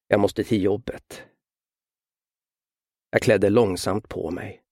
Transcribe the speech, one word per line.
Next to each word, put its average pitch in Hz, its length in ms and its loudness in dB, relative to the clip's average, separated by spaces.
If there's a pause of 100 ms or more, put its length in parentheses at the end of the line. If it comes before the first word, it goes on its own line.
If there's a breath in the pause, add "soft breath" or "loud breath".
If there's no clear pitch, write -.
Jag 101 120 4
måste 101 240 0
till 107 180 0
jobbet. - 600 -4 (1900)
Jag - 120 0
klädde 101 280 4
långsamt 101 580 0
på 85 220 -8
mig. 101 420 -10